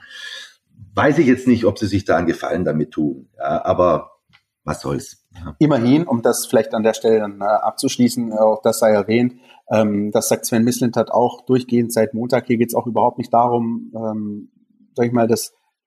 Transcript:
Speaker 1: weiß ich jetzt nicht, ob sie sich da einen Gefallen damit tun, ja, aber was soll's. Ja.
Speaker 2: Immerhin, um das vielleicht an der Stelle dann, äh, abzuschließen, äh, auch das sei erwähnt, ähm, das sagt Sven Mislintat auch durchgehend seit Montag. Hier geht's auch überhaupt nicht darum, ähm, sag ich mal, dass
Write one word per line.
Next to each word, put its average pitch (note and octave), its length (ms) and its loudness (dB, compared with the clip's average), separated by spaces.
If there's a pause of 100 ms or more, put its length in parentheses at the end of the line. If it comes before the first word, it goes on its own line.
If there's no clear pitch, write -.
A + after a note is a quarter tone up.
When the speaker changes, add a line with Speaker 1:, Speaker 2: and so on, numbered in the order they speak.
(960)
Speaker 1:
weiß D3 240 2
ich D3 80 4
jetzt B2 200 2
nicht, A#2 180 2
ob A#2+ 120 2
sie G#2+ 100 -2
sich G2 180 -2
da F2 120 2
einen E2+ 100 0
Gefallen D#2+ 380 -2
damit D2+ 260 -2
tun, C2+ 460 -4
ja, D2 260 -4
aber F2 460 2 (560)
was D2+ 140 -6
soll's. - 460 -8 (100)
Ja. D#2+ 240 -14
Speaker 2:
Immerhin, C#3+ 480 4
um A#2 140 -2
das A#2+ 240 0
vielleicht - 280 0
an A2 100 -2
der A2 100 4
Stelle A2+ 260 2
dann, G2+ 220 -6
äh, - 20 -6
abzuschließen, A#2 880 0
äh, A2 40 -8
auch A2 260 2
das A2+ 180 0
sei A2 120 4
erwähnt, A2+ 420 0 (360)
ähm, G#2 420 0
das G#2+ 180 0
sagt A2+ 160 -2
Sven A2+ 180 2
Mislintat A#2+ 480 0
auch - 340 0
durchgehend A#2+ 460 0
seit A2 220 0
Montag. B2 340 -2
Hier A#2+ 100 0
geht's A#2 180 -2
auch - 120 -2
überhaupt A#2+ 300 0
nicht A#2+ 160 -6
darum, A#2 600 0
ähm, G#2+ 580 -8 (440)
sag A#2+ 120 0
ich A#2 40 -2
mal, A#2 160 2
dass A2 260 -2 (340)